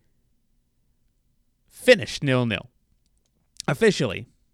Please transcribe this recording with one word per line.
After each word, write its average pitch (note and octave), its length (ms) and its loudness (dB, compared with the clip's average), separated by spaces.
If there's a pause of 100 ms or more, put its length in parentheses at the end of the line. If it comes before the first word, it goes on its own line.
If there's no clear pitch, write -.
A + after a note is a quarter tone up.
(1700)
finished - 560 0
nil-nil. B2 440 0 (1000)
Officially, C3 580 -2 (280)